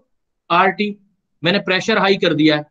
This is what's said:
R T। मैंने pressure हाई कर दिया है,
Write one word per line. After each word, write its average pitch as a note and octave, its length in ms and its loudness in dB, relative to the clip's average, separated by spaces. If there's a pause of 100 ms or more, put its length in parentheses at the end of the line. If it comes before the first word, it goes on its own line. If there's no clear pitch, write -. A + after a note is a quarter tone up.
(500)
R F3 220 2
T। G#3 200 -4 (500)
मैंने F#3 180 0
pressure G3 380 -2
हाई G3 180 2
कर F3 180 0
दिया D3+ 220 2
है, D3+ 140 -8